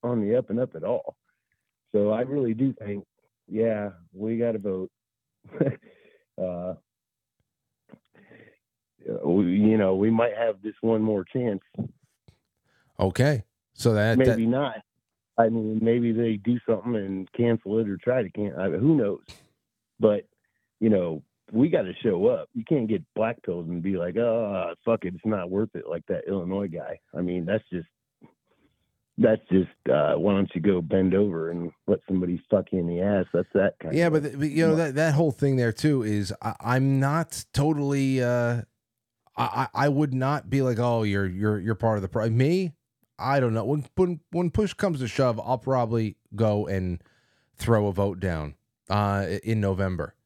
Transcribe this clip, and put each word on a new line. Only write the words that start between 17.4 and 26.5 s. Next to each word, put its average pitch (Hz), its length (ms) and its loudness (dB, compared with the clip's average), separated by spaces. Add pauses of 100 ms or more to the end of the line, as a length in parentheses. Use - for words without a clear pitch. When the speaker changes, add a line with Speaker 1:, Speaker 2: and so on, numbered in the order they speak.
Speaker 1:
it 113 100 -2
or 98 80 -4
try 123 260 0
to 92 80 -6
can-, 104 240 -6
I, 92 160 -2
who 127 260 2
knows? 101 280 -2 (760)
But, 104 300 2 (500)
you 113 120 2
know, 87 320 0 (300)
we 120 160 4
gotta 107 340 -2
show 98 240 2
up. 120 280 0
You 113 100 -6
can't 127 240 0
get 101 140 -2 (140)
blackpilled 90 500 -4
and 85 160 -6
be 95 140 -2
like, 87 200 -4
"Oh, 107 560 -2 (120)
fuck 113 200 0
it, 92 100 -4
it's 87 120 -8
not 98 240 -2
worth 104 240 -2
it," - 140 -10
like 85 180 -6
that 87 220 -4
Illinois 95 400 -4